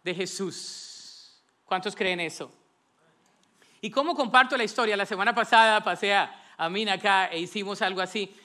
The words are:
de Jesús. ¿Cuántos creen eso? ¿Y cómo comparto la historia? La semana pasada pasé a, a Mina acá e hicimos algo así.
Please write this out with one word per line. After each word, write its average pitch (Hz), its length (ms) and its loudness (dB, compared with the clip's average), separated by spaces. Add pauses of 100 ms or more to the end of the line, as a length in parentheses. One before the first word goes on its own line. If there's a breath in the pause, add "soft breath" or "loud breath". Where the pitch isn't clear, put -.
de 175 120 -6
Jesús. - 1200 -10 (280)
¿Cuántos 190 280 -4
creen 185 260 -2
eso? 156 300 -8 (1300 soft breath)
¿Y 214 100 -8
cómo 294 260 0
comparto 262 400 4
la 233 80 0
historia? 214 320 0
La 196 100 -2
semana 208 280 0
pasada 220 500 6
pasé 202 300 0
a, - 420 -2
a 165 120 -2
Mina 202 260 -2
acá 190 320 2
e 170 120 -6
hicimos 196 440 -6
algo 190 180 0
así. 185 340 -6 (100 loud breath)